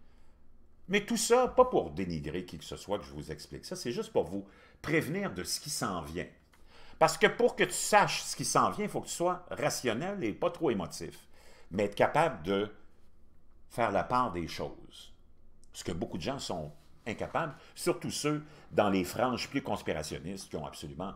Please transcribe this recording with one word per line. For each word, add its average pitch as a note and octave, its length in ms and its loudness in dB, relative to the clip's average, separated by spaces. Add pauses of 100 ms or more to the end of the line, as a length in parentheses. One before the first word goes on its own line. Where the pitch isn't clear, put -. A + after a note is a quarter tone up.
(880)
Mais G3 160 2
tout A#3 120 -2
ça, B3 320 6
pas B3 180 8
pour A#2+ 240 2
dénigrer E2 540 -4
qui F2 140 -12
que - 60 -14
ce D2+ 120 -10
soit G2 220 -4
que - 60 -8
je C#2 80 -16
vous D2 180 -10
explique D2 340 -12
ça, F3+ 120 -8
c'est B2 160 -4
juste G#3+ 200 -6
pour F#2+ 120 4
vous G2 220 -6 (340)
prévenir E3 540 0
de F2+ 100 -4
ce - 160 -4
qui D3 100 -10
s'en F#2+ 320 -2
vient. D#2+ 240 -6 (720)
Parce D#3+ 200 4
que G#3 80 8
pour - 300 4
que G3 80 4
tu - 80 -2
saches - 500 4
ce - 120 -6
qui C3 100 -4
s'en A#2+ 260 6
vient, G3 160 -4
il D3+ 40 -4
faut B2+ 100 -2
que - 60 -10
tu - 60 -10
sois F3 380 0
rationnel C#3+ 760 0
et G#2 80 0
pas C3+ 180 0
trop D#3 200 0
émotif, E2+ 580 -4 (420)
mais G2+ 140 2
être G2+ 100 -2
capable B2 480 4
de G2 280 0 (1000)
faire A2+ 240 0
la F#2 100 4
part B2+ 300 2
des E2+ 160 -4
choses. - 640 -10 (600)
Ce - 120 -12
que F#2+ 80 -2
beaucoup E2+ 240 -4
de D#3 60 -6
gens C3+ 160 -4
sont D#2 340 -6 (340)
incapables, B2+ 480 -4 (200)
surtout E3+ 360 -2
ceux D3 320 0 (300)
dans G#2 180 4
les F#2+ 140 4
franges A#2+ 440 0
plus C#3 140 -2
conspirationnistes F2 840 -6
qui - 80 -8
ont D2 100 -4
absolument D#2 500 -10